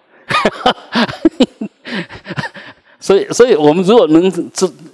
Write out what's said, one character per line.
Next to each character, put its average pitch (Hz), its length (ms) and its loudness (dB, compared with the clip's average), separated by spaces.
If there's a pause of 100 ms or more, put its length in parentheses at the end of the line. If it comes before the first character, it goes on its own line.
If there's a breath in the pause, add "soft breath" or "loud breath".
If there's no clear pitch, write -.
(260 loud breath)
<laughs> - 500 -2 (2250 loud breath)
所 - 160 0
以， 170 120 -2
所 240 200 4
以 240 60 2
我 147 180 2
们 180 120 0
如 196 120 2
果 202 120 4
能 165 240 2 (200)
知-， - 160 -4 (260)